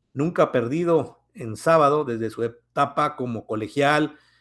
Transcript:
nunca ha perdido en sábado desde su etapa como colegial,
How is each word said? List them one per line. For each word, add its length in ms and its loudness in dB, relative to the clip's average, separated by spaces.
nunca 300 0
ha 80 2
perdido 840 0
en 240 -10
sábado 480 4
desde 240 -4
su 140 -6
etapa 720 -4
como 300 -6
colegial, 720 0